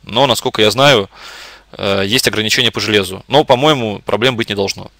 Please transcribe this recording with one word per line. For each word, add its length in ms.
но, 240
насколько 340
я 120
знаю, 360
э, 260
есть 220
ограничения 460
по 80
железу. 480
Но, 160
по-моему, 560
проблем 340
быть 140
не 80
должно. 440